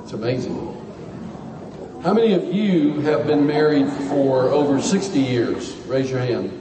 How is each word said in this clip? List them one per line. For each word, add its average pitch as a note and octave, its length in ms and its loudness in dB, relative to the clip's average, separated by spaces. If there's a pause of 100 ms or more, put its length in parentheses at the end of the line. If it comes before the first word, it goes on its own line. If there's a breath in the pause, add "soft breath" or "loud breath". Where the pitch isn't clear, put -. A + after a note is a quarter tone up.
It's - 100 -14
amazing. A#2 420 -4 (1500)
How F3+ 100 2
many A3+ 200 4
of F3 200 0
you E3 460 2
have D3+ 260 0
been D3 220 4
married D3 420 4 (180)
for C3+ 420 2
over C#3+ 300 2
sixty F3+ 400 0
years? A#2+ 560 0 (120)
Raise C3 240 0
your C3 80 -2
hand. A2 420 -2